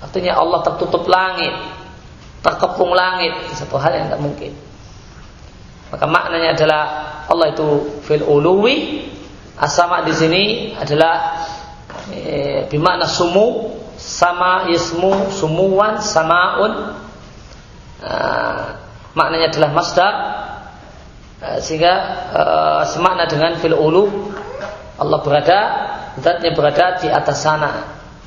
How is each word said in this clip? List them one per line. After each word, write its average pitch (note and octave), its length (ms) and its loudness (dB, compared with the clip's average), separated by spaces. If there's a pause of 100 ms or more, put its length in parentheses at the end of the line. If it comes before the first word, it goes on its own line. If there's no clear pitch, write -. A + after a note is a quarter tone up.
Artinya F3+ 320 -2
Allah E3 240 2
tertutup E3+ 480 -2
langit, F#3 480 2 (880)
terkepung F3 480 2
langit, F3+ 420 2 (220)
satu C#3 240 -4
hal D#3+ 160 0
yang D3+ 160 -2
tidak - 80 -4
mungkin. C#3+ 320 -6 (1400)
Maka C#3+ 140 -4
maknanya E3 500 0
adalah D#3 280 2 (440)
Allah E3 300 2
itu D3 480 0
fil D3+ 160 2
uluwi, F#3+ 880 2 (480)
as-sama' F3 480 2
di D#3+ 80 0
sini D#3+ 300 4 (340)
adalah, D#3+ 640 2 (720)
eh, C#3+ 560 -2
bimakna E3+ 400 2
sumu, F3+ 720 2 (160)
sama F3+ 720 2
yasmu F3+ 640 2
sumuwan F#3+ 720 2
samaun. F#3+ 960 2 (1040)
Nah, - 720 -4 (400)
maknanya D#3+ 400 2
adalah D3+ 160 4
masdar, F3 420 2 (1300)
eh, A2 160 -4
sehingga, D#3+ 280 2 (360)
eh, D#2+ 540 2 (100)
semakna E3+ 320 2
dengan D#3+ 320 0
fil E3 160 0
ulu. E3+ 640 2 (640)
Allah D3+ 240 0
berada, D3+ 360 4 (600)
zatnya E3+ 320 2
berada D3+ 480 2
di D#3+ 80 -2
atas C#3+ 320 0
sana. D3+ 480 0 (380)